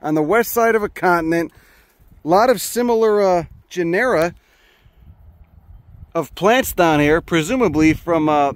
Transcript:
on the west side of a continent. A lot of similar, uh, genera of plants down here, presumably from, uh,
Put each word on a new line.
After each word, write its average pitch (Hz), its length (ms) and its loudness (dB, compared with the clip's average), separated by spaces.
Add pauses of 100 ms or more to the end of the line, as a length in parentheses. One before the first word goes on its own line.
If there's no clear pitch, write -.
on 151 120 -2
the 156 80 0
west 208 300 0
side 226 220 2
of 220 80 0
a 208 60 -6
continent. 170 640 -2 (760)
A 147 40 -6
lot 208 220 4
of 208 100 0
similar, 226 640 0
uh, 180 220 0 (240)
genera 175 680 -2 (1800)
of 160 220 -6
plants 233 380 0
down 160 260 2
here, 147 220 2
presumably 165 720 0
from, 160 360 -2
uh, 143 280 0